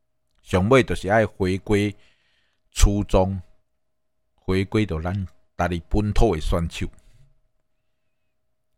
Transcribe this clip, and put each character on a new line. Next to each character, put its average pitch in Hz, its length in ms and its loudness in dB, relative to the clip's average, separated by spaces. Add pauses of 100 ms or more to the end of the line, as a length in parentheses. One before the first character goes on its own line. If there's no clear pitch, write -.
(400)
上 95 280 0
尾 127 160 6
就 - 100 -4
是 90 140 -6
爱 107 180 2
回 95 320 -4
归 101 340 -2 (800)
初 101 320 4
衷， 95 400 0 (960)
回 95 280 -2
归 107 220 0
到 80 140 -6
咱 92 260 -4 (320)
家 87 80 0
己 87 220 -4
本 104 240 0
土 101 240 4
的 78 40 -6
选 85 300 -2
手。 - 160 -8 (1900)